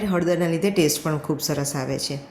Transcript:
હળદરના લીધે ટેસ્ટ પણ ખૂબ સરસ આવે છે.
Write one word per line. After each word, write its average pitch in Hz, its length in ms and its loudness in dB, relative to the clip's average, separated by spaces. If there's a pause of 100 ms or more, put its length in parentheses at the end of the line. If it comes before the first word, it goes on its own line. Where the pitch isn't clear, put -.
(100)
હળદરના 170 420 2
લીધે 165 180 2
ટેસ્ટ 165 320 2
પણ 156 160 0
ખૂબ 147 280 -4
સરસ 143 300 -2
આવે 135 220 -2
છે. - 180 -6 (140)